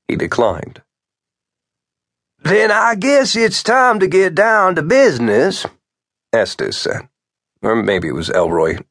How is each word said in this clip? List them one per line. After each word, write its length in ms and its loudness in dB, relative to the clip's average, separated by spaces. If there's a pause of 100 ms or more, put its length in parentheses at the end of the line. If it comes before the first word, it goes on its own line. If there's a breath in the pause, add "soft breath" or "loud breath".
He 100 -6
declined. 680 -4 (1600)
"Then 280 2
I 260 2
guess 380 2
it's 280 0
time 380 2
to 60 2
get 280 2
down 400 2
to 80 -2
business," 840 2 (640)
Estes 460 -2
said. 320 -8 (540)
Or 120 0
maybe 340 -2
it 60 -6
was 140 -6
Elroy. 520 -2 (100)